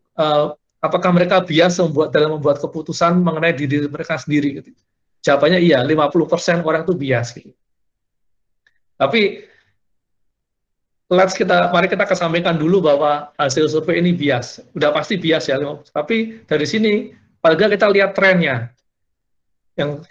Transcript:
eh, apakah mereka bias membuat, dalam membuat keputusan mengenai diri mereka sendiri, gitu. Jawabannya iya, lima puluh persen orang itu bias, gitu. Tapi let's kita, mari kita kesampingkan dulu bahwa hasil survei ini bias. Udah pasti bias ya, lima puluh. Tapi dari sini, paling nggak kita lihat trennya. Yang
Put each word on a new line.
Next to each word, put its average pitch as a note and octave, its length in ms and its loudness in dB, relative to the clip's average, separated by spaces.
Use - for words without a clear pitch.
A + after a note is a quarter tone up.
eh, D3+ 280 0
apakah F3+ 320 0
mereka F3+ 320 2
bias F3 320 2
membuat, D#3 320 0
dalam D#3 320 0
membuat D#3 160 0
keputusan E3+ 640 -2
mengenai E3 320 0
diri C#3+ 320 -2
mereka D3 320 -6
sendiri, D3 480 -4
gitu. - 80 -20
Jawabannya D3+ 400 2
iya, C#3+ 240 4
lima D3+ 240 2
puluh E3 160 2
persen E3+ 400 -2
orang D#3+ 240 -2
itu E3+ 80 -2
bias, B2+ 400 -2
gitu. - 160 -20
Tapi G3 480 -2
let's F#3 240 2
kita, F3 400 0
mari F3+ 160 2
kita G3 160 -2
kesampingkan F3 560 -2
dulu F3 240 2
bahwa D3 560 0
hasil D3 320 0
survei D#3+ 320 0
ini F3+ 80 2
bias. C3+ 480 -2
Udah D3 160 0
pasti D3+ 240 -4
bias D#3+ 320 -2
ya, C3+ 80 0
lima D3 240 -6
puluh. - 80 -20
Tapi D3+ 300 -4
dari D3+ 240 -2
sini, G#3+ 480 -2
paling D#3+ 160 4
nggak G3+ 240 2
kita G#3+ 80 4
lihat G3 240 2
trennya. E3 640 0
Yang D3 320 -6